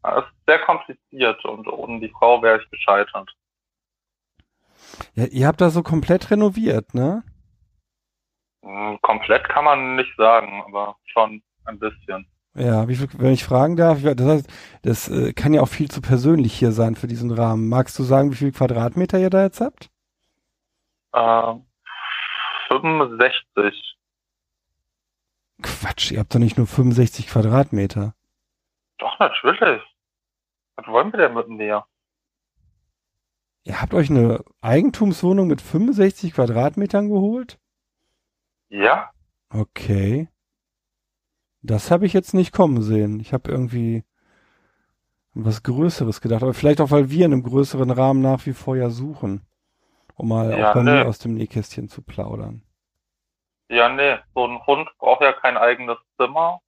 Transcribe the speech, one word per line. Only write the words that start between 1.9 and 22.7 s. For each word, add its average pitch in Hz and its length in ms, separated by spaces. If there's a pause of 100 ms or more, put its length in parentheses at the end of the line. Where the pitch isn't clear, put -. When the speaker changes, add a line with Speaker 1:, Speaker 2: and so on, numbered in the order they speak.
Speaker 1:
die 110 100
Frau 120 320
wäre 110 200
ich - 80
gescheitert. 101 600 (1800)
Speaker 2:
Ja, 117 120
ihr 131 200
habt 160 140
da 175 100
so 165 120
komplett 165 480
renoviert, 208 640
ne? 156 280 (1400)
Speaker 1:
Hm, 101 400
komplett 107 460
kann 147 160
man 131 320
nicht 131 200
sagen, 110 500
aber 101 300 (100)
schon 110 360 (220)
ein 110 140
bisschen. 101 480 (280)
Speaker 2:
Ja, 117 340
wie 127 80
viel, 135 200
wenn 131 160
ich 127 120
fragen 143 320
darf, 165 240
ja, 143 140
das 127 120
heißt, 147 260 (300)
das, - 260
äh, 123 240
kann 147 220
ja 143 80
auch 123 60
viel 147 200
zu - 120
persönlich 127 520
hier 117 200
sein 113 240
für 127 100
diesen 117 240
Rahmen. 113 380
Magst 127 300
du 139 40
sagen, 135 300
wie 120 40
viel 139 160
Quadratmeter 127 680
ihr 185 100
da 190 120
jetzt 190 180
habt? - 280 (1300)
Speaker 1:
Ähm, 117 500 (1040)
fünfundsechzig. 127 1300 (1700)